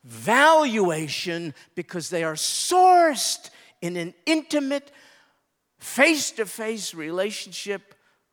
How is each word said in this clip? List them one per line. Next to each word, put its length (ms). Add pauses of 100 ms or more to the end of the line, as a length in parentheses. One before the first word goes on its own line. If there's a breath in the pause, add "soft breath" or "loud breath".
valuation 1500 (200 loud breath)
because 360
they 120
are 120
sourced 1160 (300 soft breath)
in 160
an 180 (100)
intimate, 680 (880 soft breath)
face-to-face 1160
relationship 1000 (360)